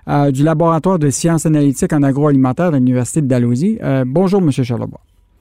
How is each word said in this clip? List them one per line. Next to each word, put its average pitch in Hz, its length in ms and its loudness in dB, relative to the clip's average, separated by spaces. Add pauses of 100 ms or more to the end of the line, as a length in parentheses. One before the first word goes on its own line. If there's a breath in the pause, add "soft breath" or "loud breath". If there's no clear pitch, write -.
euh, 143 220 2
du 135 120 0
laboratoire 165 560 2
de 147 100 0
sciences 165 360 0
analytiques 151 480 0
en 143 100 2
agroalimentaire 139 680 0
de 143 60 0
l'Université 127 440 0
de 135 60 -2
Dalhousie. 127 540 0
Euh, 135 240 -2
bonjour, 185 360 0
Monsieur 143 240 0
Charlebois. 110 340 -8 (420)